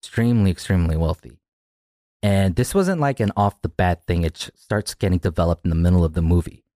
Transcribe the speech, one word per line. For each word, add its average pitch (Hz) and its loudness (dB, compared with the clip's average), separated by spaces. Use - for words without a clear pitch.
Extremely, 117 2
extremely 85 0
wealthy. 78 -4
And 98 2
this 123 -2
wasn't, 185 0
like, 139 -2
an 107 0
off 101 0
the - -6
bat 87 -2
thing. 85 -2
It 80 -4
sh-, - -14
starts - -6
getting 92 0
developed 85 -2
in 87 -2
the 82 0
middle 87 4
of 78 -2
the 85 -2
movie. 85 -2